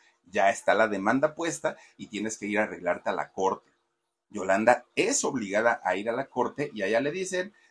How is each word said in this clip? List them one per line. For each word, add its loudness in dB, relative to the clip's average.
ya 4
está 2
la 6
demanda 2
puesta -4
y -14
tienes -6
que -8
ir 0
a 4
arreglarte -4
a 0
la -6
corte". -2
Yolanda 2
es 0
obligada 0
a 0
ir -6
a 0
la -6
corte -4
y -8
allá 0
le -2
dicen, -6